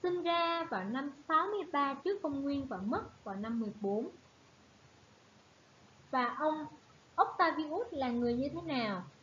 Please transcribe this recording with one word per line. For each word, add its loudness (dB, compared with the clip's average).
sinh 2
ra 2
vào -2
năm -2
sáu 6
mươi 0
ba 2
trước 0
công 0
nguyên 0
và -6
mất -4
vào -6
năm -2
mười -2
bốn. 0
Và 2
ông 0
Octavius 2
là -2
người 0
như 0
thế -6
nào? -2